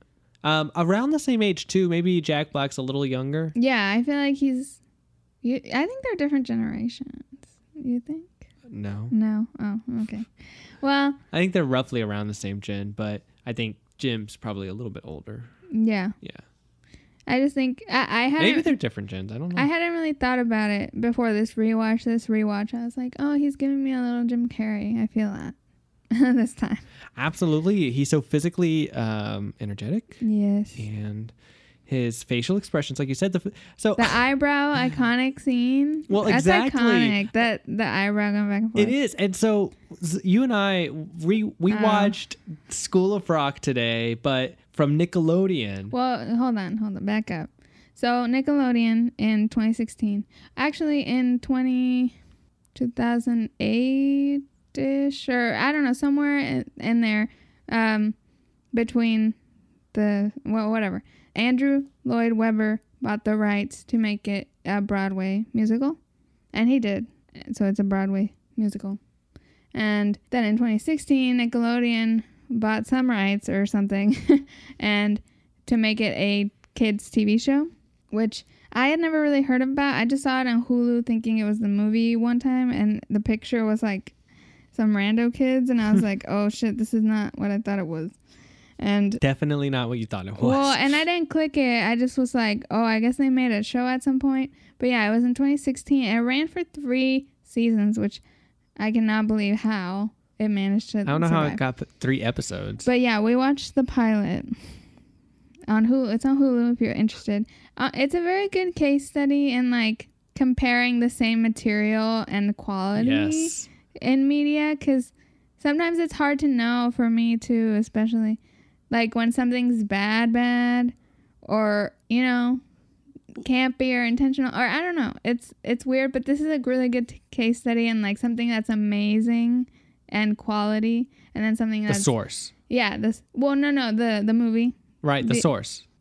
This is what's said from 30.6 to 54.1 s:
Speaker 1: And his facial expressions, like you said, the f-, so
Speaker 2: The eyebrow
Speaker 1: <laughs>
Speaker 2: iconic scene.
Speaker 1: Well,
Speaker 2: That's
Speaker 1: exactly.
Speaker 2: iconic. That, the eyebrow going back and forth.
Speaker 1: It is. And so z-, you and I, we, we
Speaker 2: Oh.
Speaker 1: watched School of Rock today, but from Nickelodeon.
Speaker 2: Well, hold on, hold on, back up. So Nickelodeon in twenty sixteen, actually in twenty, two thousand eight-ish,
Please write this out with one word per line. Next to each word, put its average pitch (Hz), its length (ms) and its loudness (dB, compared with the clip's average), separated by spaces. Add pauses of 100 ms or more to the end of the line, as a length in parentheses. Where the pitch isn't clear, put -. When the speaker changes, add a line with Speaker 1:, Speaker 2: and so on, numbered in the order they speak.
Speaker 1:
And 107 520 -8 (540)
his 120 380 -2
facial 123 340 -2
expressions, 147 420 -4
like 139 100 -2
you 135 60 -4
said, 190 180 -2
the 180 120 -2
f-, 202 80 -8 (240)
so 214 180 0
Speaker 2:
The 226 160 2
eyebrow 285 640 2
Speaker 1:
<laughs> 254 140 0
Speaker 2:
iconic 254 520 0
scene. 277 680 0
Speaker 1:
Well, 202 140 2
Speaker 2:
That's 220 140 4
Speaker 1:
exactly. 240 440 2
Speaker 2:
iconic. 226 500 2
That, 226 360 0
the 214 180 -4
eyebrow 202 460 0
going 208 180 0
back 202 120 0
and 220 100 0
forth. 208 160 4
Speaker 1:
It - 60 0
is. 277 220 0
And 190 200 0
so 208 360 2 (320)
z-, 165 200 -4
you 190 200 4
and 247 100 0
I, 196 360 0 (340)
we, 214 220 2 (140)
we 185 140 2
Speaker 2:
Oh. 214 80 -2
Speaker 1:
watched 208 560 2 (320)
School 190 460 0
of 190 120 -6
Rock 143 320 0
today, 117 540 0
but 131 400 -2 (180)
from 147 280 2
Nickelodeon. 160 880 0
Speaker 2:
Well, 247 340 -2 (120)
hold 233 240 0
on, 185 180 -4
hold 214 180 -6
on, 185 100 -8
back 214 260 -2
up. 160 180 -8 (460)
So 247 120 0 (200)
Nickelodeon 247 880 2
in 214 320 2
twenty 226 240 0
sixteen, 214 500 -4 (320)
actually 294 460 -2
in 247 380 0
twenty, 254 760 0 (600)
two 247 160 -4
thousand 233 580 0 (100)
eight-ish, 277 1700 -2